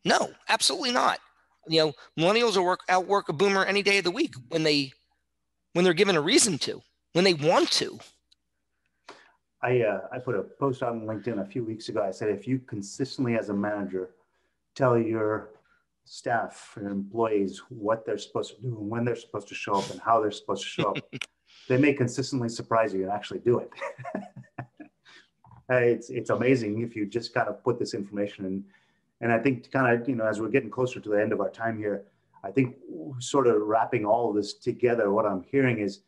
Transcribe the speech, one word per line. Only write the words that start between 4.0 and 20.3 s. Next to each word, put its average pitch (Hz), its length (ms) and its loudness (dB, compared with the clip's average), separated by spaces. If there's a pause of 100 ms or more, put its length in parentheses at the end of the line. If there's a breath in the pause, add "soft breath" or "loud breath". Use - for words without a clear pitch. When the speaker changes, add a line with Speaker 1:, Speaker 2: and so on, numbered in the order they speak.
Speaker 1:
the 175 80 2
week 269 220 -2 (160)
when 160 140 0
they, 143 300 2 (800)
when 175 100 4
they're 185 100 6
given 196 220 4
a 151 60 4
reason 196 380 4
to, 98 220 -6 (320)
when 170 100 4
they 190 100 6
want 175 380 4
to. - 280 -2 (1600 loud breath)
Speaker 2:
I, 123 200 2
uh, 101 200 0 (100)
I 123 80 -10
put 117 160 -4
a 95 80 -2
post - 400 -4
on 117 180 -4
LinkedIn 107 400 -6
a 98 40 -4
few 117 200 -6
weeks 110 240 -10
ago. 107 120 -2
I 95 100 -2
said, 107 180 -4
"If 101 180 -4
you 131 120 -2
consistently 117 760 -4
as 104 120 -4
a 104 40 -2
manager 101 580 -4 (640)
tell 123 240 4
your 110 520 0 (560 soft breath)
staff - 720 -6
and 101 100 -8
employees 101 840 -2
what 113 360 -2
they're 107 120 -2
supposed - 380 -8
to - 60 -20
do 127 80 -6
and 107 200 -6
when 117 140 -2
they're 117 140 -2
supposed - 320 -12
to - 60 -14
show 104 200 -4
up 95 160 0
and 90 80 -12
how 113 220 2
they're 107 100 0